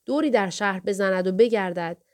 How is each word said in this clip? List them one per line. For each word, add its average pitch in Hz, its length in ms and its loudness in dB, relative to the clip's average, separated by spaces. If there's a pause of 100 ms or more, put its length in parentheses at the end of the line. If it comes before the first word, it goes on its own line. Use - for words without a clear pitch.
دوری 294 240 0
در 202 200 2
شهر 190 300 -4
بزند 190 480 0
و 185 40 2
بگردد 185 680 0 (160)